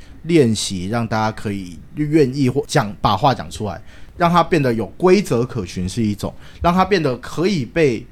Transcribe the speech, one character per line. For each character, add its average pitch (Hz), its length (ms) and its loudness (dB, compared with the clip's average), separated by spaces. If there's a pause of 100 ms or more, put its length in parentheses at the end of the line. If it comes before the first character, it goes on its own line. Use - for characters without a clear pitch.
(240)
练 156 300 4
习， 95 340 -4
让 113 200 -2
大 110 120 -2
家 110 120 0
可 110 200 -6
以 92 280 -10 (160)
愿 147 400 2
意 135 140 2
或 127 180 0
讲， 107 340 0
把 110 160 2
话 131 160 2
讲 87 180 -8
出 107 160 -6
来， 87 120 -8 (380)
让 170 140 2
它 170 120 4
变 170 180 2
得 127 120 2
有 110 140 -4 (100)
规 185 240 6
则 123 220 0
可 110 220 -4
循 90 220 -6
是 113 140 -4
一 104 140 0
种， - 180 -6 (280)
让 170 120 4
它 185 120 2
变 190 160 2
得 131 160 0
可 - 300 -4
以 160 180 0
被 135 460 0